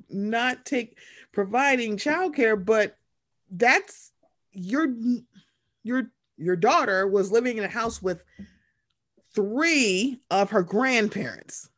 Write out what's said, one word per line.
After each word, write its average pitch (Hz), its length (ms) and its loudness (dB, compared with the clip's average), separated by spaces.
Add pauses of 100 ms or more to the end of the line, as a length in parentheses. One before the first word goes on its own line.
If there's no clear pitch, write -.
not 226 560 -4
take, 240 320 -4 (360)
providing 233 640 0
childcare, 277 680 0
but 214 340 2 (540)
that's 247 640 0 (400)
your, 214 340 -2 (960)
your, 240 260 -4 (280)
your 180 180 -2
daughter 208 500 2
was 196 280 0
living 240 240 2
in 208 80 -4
a 180 40 -4
house 226 320 -6
with 180 220 -4 (1080)
three 240 840 0 (140)
of 196 200 2
her 208 120 2
grandparents. 214 1160 -2